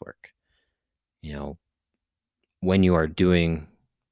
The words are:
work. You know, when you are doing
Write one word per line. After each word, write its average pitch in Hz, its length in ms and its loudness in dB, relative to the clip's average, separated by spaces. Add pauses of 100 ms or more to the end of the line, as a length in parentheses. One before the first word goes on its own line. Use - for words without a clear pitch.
work. - 280 -20 (880)
You 76 100 -14
know, 71 240 -12 (1040)
when 92 240 2
you 90 100 4
are 80 140 2
doing 82 600 0 (440)